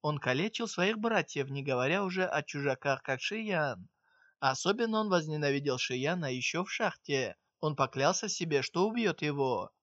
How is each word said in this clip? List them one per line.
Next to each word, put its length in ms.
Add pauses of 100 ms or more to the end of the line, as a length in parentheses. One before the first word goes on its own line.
Он 160
калечил 500
своих 300
братьев, 520
не 140
говоря 400
уже 200
о 200
чужаках, 580
как 180
Ши 180
Ян. 500 (500)
Особенно 640
он 80
возненавидел 720
Ши 180
Яна 360
еще 320
в 60
шахте. 680 (240)
Он 160
поклялся 520
себе, 340
что 240
убьет 360
его. 480 (120)